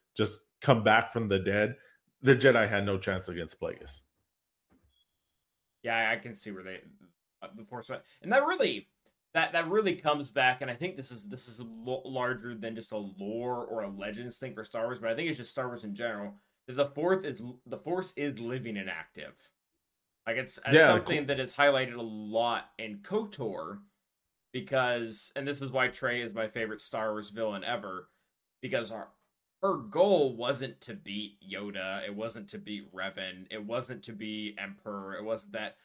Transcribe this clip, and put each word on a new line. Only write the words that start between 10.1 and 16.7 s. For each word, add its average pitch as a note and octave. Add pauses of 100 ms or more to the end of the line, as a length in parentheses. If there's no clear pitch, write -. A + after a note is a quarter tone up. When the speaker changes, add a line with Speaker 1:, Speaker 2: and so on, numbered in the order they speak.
Speaker 2:
back, C3
and B2+
I A#2+
think F3
this C3
is, G#2
this B2+
is A2+
a B2
lo-, A#2
larger B2
than A2
just A2+
a G#2+
lore G#2+
or A2
a G2
Legends G#2
thing B2
for A2
Star A2+
Wars, B2
but A2+
I A2+
think E3
it's C#3
just B2
Star B2+
Wars A2+
in G2+
general, G#2 (320)
that B2+